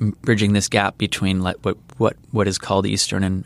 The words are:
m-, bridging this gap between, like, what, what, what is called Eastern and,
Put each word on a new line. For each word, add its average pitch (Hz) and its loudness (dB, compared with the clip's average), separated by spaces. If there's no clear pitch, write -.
m-, 107 -2
bridging 104 2
this 101 2
gap 101 0
between, 95 -2
like, 90 -2
what, 95 -2
what, 110 0
what 104 0
is 95 -2
called 98 0
Eastern 98 -2
and, 95 -2